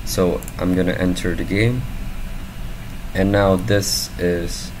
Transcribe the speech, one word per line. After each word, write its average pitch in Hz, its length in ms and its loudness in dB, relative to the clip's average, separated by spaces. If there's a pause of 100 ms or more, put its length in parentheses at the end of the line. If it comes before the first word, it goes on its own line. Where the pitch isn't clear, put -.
So 90 380 2 (180)
I'm 90 160 2
gonna 90 160 2
enter 90 440 0
the 87 100 -2
game, 117 380 2 (1300)
and 98 160 4
now 98 240 6
this 101 540 0 (100)
is 87 600 -2